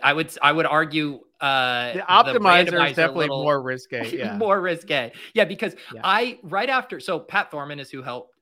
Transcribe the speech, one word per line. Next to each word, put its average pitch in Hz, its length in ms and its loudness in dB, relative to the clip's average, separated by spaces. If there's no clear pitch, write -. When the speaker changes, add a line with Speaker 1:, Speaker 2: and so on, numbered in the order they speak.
Speaker 1:
I 139 100 4
would, 160 300 -4
I 143 100 6
would 156 140 0
argue, 151 540 0
uh, 123 540 0
Speaker 2:
The 180 60 -4
Speaker 1:
the - 20 -6
Speaker 2:
optimizer 196 640 6
is 170 80 -2
Speaker 1:
randomizer 143 220 2
Speaker 2:
definitely 165 320 2
Speaker 1:
little 135 140 -4
Speaker 2:
more 143 200 2
risque, 127 480 -6
Speaker 1:
<laughs> - 80 -6
Speaker 2:
yeah. 117 180 -6
Speaker 1:
more 202 240 2
risque. 165 520 -2
Yeah, 214 140 4
because - 280 -6
Speaker 2:
Yeah. 110 100 -12
Speaker 1:
I, 226 380 0
right 196 260 -4
after, 247 320 -4
so 170 180 -4
Pat - 320 -4
Thorman 143 300 -10
is 135 100 -16
who 131 120 -12
helped, 123 400 -12